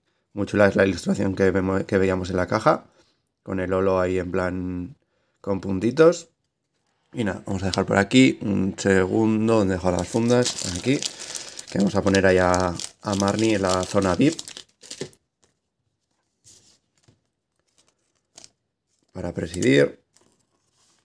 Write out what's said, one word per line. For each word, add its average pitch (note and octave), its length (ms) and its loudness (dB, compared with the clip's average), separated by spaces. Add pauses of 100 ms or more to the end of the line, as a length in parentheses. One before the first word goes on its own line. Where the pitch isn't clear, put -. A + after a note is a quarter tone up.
(320)
Muy G2+ 140 -6
chula G2+ 220 4
es F#2+ 80 0
la G2 100 4
ilustración G2 480 -2
que F#2+ 160 2
vemos, F#2+ 340 -2
que G2+ 140 0
veíamos F#2 320 -2
en F#2 60 -4
la F2+ 100 -2
caja, A2+ 400 0 (560)
con G2 180 -6
el F#2 120 -4
holo F#2+ 280 2
ahí F#2 180 0
en F2 120 -6
plan F2+ 680 -6 (440)
con G2 200 -6
puntitos. A#2+ 680 2 (840)
Y A#2+ 120 -4
nada, G2 220 -4
vamos F#2+ 180 -6
a - 20 -2
dejar F#2 200 -2
por G2+ 120 2
aquí B2+ 440 4
un G2 360 -2
segundo G#2+ 800 2
donde F#2+ 160 0
dejo F#2 160 -2
las F2 160 0
fundas, A#2+ 680 0
aquí, B2+ 240 -2 (720)
que - 80 -4
vamos G3 180 0
a F#2+ 60 2
poner F#2+ 240 4
ahí F#2 120 6
a, F2+ 360 2 (280)
a G#2 140 -4
Marnie G#2 400 0
en F#2+ 60 -2
la F#2 200 0
zona F#2+ 320 0
vip. C#3 200 2 (4000)
Para F2 220 -8
presidir. A2+ 640 0 (1040)